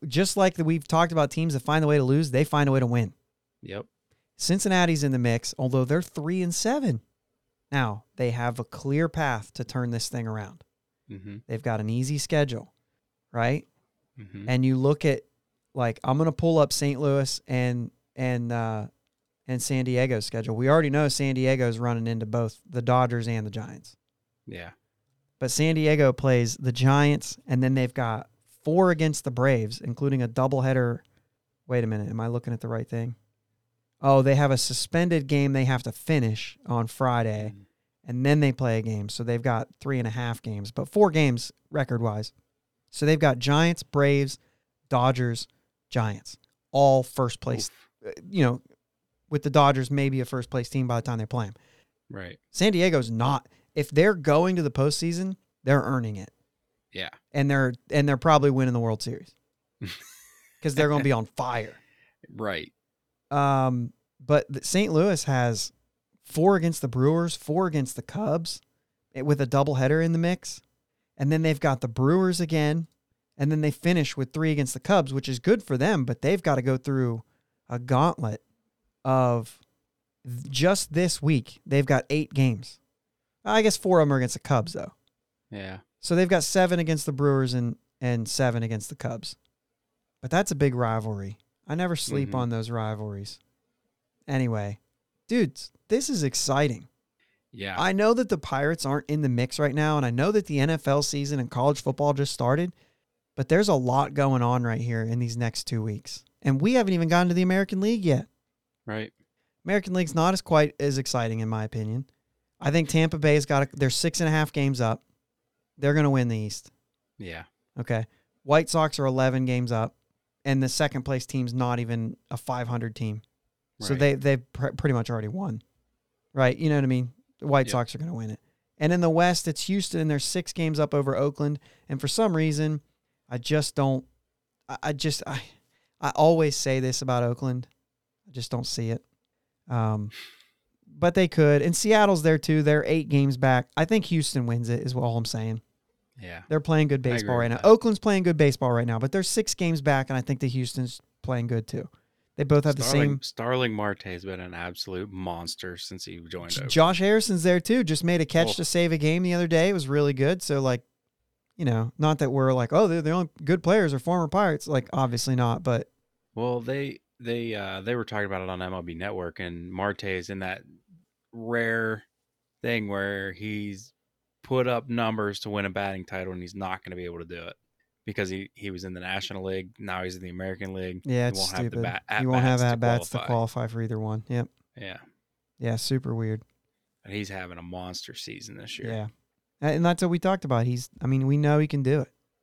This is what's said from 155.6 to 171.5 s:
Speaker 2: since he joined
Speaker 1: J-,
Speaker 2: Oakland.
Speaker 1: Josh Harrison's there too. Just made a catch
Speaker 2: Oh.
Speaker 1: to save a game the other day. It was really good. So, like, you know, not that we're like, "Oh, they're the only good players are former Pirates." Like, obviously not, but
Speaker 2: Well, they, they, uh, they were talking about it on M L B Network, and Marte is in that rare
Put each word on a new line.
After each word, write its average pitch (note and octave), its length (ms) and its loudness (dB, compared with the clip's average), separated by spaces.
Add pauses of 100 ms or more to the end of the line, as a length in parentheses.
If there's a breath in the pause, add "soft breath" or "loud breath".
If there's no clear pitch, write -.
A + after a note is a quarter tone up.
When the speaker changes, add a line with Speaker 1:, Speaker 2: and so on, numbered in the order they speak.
Speaker 2:
since - 300 -14
he F2+ 120 -14 (100)
joined F2 240 -12
Speaker 1:
J-, - 80 -2
Speaker 2:
Oakland. C3+ 100 -8
Speaker 1:
Josh E3+ 280 4
Harrison's G3+ 440 2
there F3+ 180 4
too. A#3+ 240 2
Just D#3 180 -2
made E3+ 180 2
a D#3 60 0
catch E3 240 2
Speaker 2:
Oh. - 40 -2
Speaker 1:
to F3 100 -4
save F3 280 0
a D#3+ 60 2
game D#3 240 2
the F3 120 0
other F3 120 2
day. E3 220 4
It G3+ 60 2
was D3 140 -4
really C#3+ 260 2
good. D3+ 280 0
So, C#3+ 180 0
like, B2+ 220 0 (760)
you F3 100 -4
know, A2+ 320 0
not D3+ 220 2
that C#3 100 0
we're C3 240 2
like, B2 180 0
"Oh, G3 160 6
they're E3 140 0
the D3+ 80 -2
only F3 180 0 (160)
good E3+ 180 0
players F3 300 4
are C3+ 60 -2
former E3+ 300 0
Pirates." F#3 380 0
Like, C#3 260 -2
obviously B2+ 440 0
not, A#2+ 260 0
but A#2+ 280 -2 (440)
Speaker 2:
Well, B2 260 -4
they, C3+ 400 -8 (180)
they, A#2 360 -4
uh, F#2+ 280 -6
they A#2 120 -2
were A#2 120 -2
talking G#2 200 -4
about F#2+ 160 -6
it F#2 60 -6
on F#2 140 -6
M F#2 100 -6
L F#2 100 -8
B E2+ 120 -10
Network, F#2 460 -8
and F2 300 -10
Marte G2 340 -4
is F#2 260 -6
in G2 80 -8
that F#2 240 -8 (680)
rare A2+ 720 -4 (580)